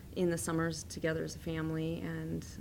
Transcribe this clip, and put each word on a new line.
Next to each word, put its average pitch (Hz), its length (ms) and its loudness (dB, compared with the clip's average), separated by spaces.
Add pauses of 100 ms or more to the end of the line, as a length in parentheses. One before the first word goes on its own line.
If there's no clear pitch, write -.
(160)
in 180 140 6
the 170 80 4
summers 165 460 2
together 160 400 0
as 160 120 -4
a - 40 -10
family, 160 640 0
and, 165 440 -2 (160)